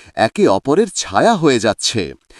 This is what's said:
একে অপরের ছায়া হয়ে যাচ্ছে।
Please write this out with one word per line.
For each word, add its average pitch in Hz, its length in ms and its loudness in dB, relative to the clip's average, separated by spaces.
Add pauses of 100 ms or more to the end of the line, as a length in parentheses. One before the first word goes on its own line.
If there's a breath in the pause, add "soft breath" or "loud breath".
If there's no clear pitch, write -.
(160 soft breath)
একে 151 320 0
অপরের 143 480 2
ছায়া 165 400 0
হয়ে 147 240 2
যাচ্ছে। 98 540 -4 (260 soft breath)